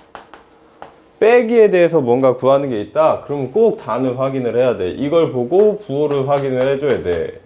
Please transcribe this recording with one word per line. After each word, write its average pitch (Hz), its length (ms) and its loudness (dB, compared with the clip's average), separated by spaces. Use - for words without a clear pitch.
빼기에 226 500 4
대해서 170 320 2
뭔가 127 340 2
구하는 139 340 0
게 110 120 -4
있다? 131 400 0
그럼 139 300 -6
꼭 214 260 2
단을 123 420 -4
확인을 131 380 -4
해야 123 200 2
돼. 92 120 -4
이걸 143 420 -2
보고 180 480 0
부호를 143 480 -4
확인을 139 360 -2
해줘야 135 400 -2
돼. 82 420 -4